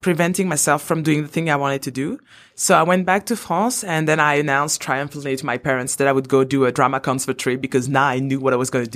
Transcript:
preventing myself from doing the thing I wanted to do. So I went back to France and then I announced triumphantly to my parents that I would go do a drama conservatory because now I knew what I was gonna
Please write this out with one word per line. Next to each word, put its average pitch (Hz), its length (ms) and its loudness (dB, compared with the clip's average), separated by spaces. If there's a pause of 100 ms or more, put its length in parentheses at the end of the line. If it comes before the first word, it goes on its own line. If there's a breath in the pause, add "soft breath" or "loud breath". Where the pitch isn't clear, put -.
preventing 180 460 0
myself 151 360 0
from 160 180 -2
doing 151 220 0
the 143 120 -8
thing 165 140 0
I 147 60 2
wanted 139 280 -2
to 135 80 -6
do. 151 280 -6 (360 soft breath)
So - 200 2
I 160 80 6
went 180 240 2
back 190 200 0
to 233 80 0
France 202 480 -2
and 160 240 -2
then 156 120 2
I 147 160 4
announced 147 460 0
triumphantly 139 560 -4
to 143 80 -8
my 123 120 -2
parents 131 380 -2
that 139 120 2
I 139 40 4
would 131 180 0
go 135 140 6
do 135 220 2
a 123 60 2
drama 135 280 2
conservatory 131 580 -2
because 131 320 -2
now 139 160 4
I 131 140 0
knew 135 200 -2
what 131 140 0
I 123 40 0
was 120 120 -2
gonna 123 160 -2 (100)